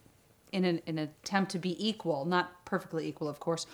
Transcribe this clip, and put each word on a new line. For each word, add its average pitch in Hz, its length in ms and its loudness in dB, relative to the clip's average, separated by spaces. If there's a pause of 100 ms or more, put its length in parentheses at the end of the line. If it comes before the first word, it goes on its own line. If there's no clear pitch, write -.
(520)
in 185 140 4
an, 170 200 4
in 160 140 -2
an 151 100 -2 (140)
attempt 190 280 2
to 185 80 -2
be 185 280 -2
equal, 165 380 0
not 180 400 0
perfectly 165 420 -2
equal, 151 220 -4
of 147 100 -6
course, 165 340 0